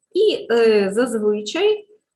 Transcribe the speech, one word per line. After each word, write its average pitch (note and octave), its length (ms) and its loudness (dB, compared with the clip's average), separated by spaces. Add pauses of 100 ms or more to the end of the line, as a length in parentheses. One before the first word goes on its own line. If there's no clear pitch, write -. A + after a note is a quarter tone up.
(140)
І, F#4+ 380 0
е, G#3+ 420 2
зазвичай, A#3 960 -2 (280)